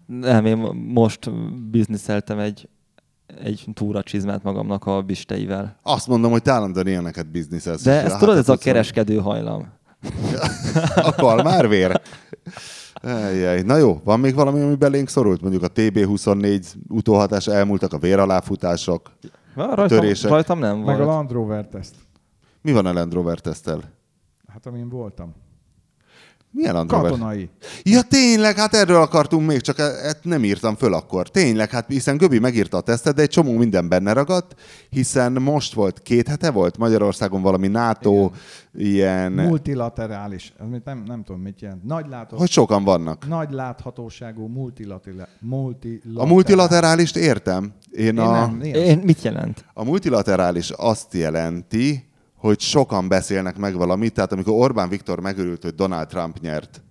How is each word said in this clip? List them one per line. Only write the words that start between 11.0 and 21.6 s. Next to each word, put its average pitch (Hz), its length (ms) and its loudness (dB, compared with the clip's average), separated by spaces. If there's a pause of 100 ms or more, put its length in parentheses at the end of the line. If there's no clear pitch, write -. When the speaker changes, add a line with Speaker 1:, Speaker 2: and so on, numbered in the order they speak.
Speaker 2:
kalmárvér? 113 840 4 (1000)
Ejjej. 92 600 -2
Na 120 160 2
jó, 101 260 6
van 110 160 4
még 131 160 2
valami, 143 260 2
ami 143 140 2
belénk 139 340 0
szorult? 101 320 2
Mondjuk 92 220 0
a 90 40 -2
T 110 260 2
B 104 120 4
huszonnégy 101 640 0 (200)
utóhatása, 104 680 2
elmúltak 101 400 2
a 78 40 -4
véraláfutások, 92 1120 0 (440)
Speaker 1:
Na, 151 100 -6 (100)
rajtam, 202 120 2
Speaker 2:
törések. 104 420 4
Speaker 1:
rajtam 160 300 2
nem 104 180 -2
Speaker 3:
Meg 104 180 -2
a 123 80 0
Speaker 1:
volt. 156 120 0
Speaker 3:
Land 143 160 -4
Rover 107 360 -4